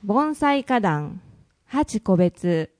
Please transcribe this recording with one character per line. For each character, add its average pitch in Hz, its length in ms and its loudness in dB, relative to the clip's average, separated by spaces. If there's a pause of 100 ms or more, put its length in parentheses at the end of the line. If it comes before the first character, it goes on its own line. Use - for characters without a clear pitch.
盆 277 320 0
栽 285 280 0
花 254 160 0
壇、 160 400 -2 (460)
鉢 269 340 -2
個 190 160 2
別 170 540 0 (100)